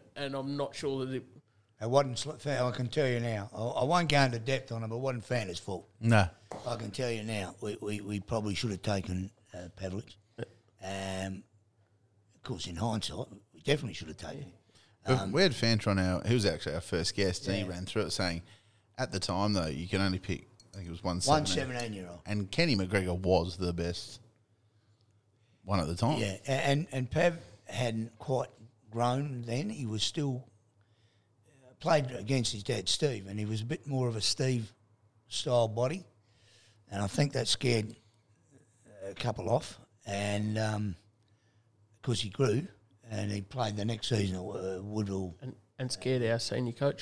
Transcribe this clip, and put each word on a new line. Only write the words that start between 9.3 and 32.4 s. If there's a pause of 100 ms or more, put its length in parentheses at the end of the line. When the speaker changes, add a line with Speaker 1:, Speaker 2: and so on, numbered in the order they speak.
Speaker 2:
uh, (100)
Pavlich. (240)
Speaker 1:
Yeah.
Speaker 2:
Um, (920)
of
course,
in
hindsight, (260)
we
definitely
should
have
taken
him. (560)
Speaker 3:
But
Speaker 2:
Um,
Speaker 3:
we
had
Fanta
on
our,
he
was
actually
our
first
guest,
and
he
Speaker 2:
Yeah.
Speaker 3:
ran
through
it
saying, (560)
at
the
time,
though,
you
can
only
pick, (260)
I
think
it
was
one
Speaker 2:
One
Speaker 3:
seventeen. (220)
Speaker 2:
seventeen-year-old.
Speaker 3:
And
Kenny
McGregor
was
the
best (1400)
one
at
the
time.
Speaker 2:
Yeah, (100)
a-,
and,
and
Pav (280)
hadn't
quite (400)
grown
then.
He
was
still, (1040)
uh,
played
against